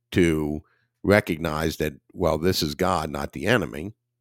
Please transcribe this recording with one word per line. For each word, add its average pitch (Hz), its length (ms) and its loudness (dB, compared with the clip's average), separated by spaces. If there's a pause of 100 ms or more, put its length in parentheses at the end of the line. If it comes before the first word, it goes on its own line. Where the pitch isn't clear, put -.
(120)
to 78 520 2 (400)
recognize 82 720 2
that, 76 160 -2 (200)
well, 80 240 0
this 90 240 0
is 73 140 -2
God, 87 340 0
not 71 240 -8
the 67 120 -8
enemy. 90 480 -2 (280)